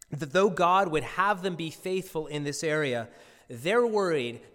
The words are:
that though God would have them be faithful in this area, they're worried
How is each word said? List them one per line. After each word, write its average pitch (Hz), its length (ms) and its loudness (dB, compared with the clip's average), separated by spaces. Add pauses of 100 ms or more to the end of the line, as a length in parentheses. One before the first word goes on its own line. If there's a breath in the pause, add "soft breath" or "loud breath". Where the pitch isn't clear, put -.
(100)
that 143 220 -8
though 190 160 6
God 180 400 4
would 151 160 0
have 190 380 2
them 185 120 -2
be 165 140 -6
faithful 180 580 -6
in 147 160 -4
this 143 220 -4
area, 139 440 0 (420 loud breath)
they're 180 360 2
worried 160 540 0 (140 loud breath)